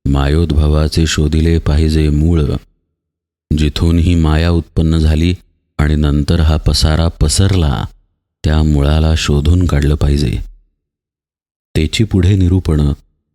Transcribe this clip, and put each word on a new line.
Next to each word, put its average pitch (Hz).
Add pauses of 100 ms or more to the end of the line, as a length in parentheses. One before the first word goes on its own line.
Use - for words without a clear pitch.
मायोद्भवाचे 76
शोधिले 80
पाहिजे 78
मूळ. 78 (1160)
जिथून 85
ही 85
माया 80
उत्पन्न 80
झाली 80 (440)
आणि 76
नंतर 76
हा 78
पसारा 78
पसरला, 80 (600)
त्या 78
मुळाला 76
शोधून 80
काढलं 71
पाहिजे. 71 (1300)
तेची 80
पुढे 98
निरूपण, 85 (420)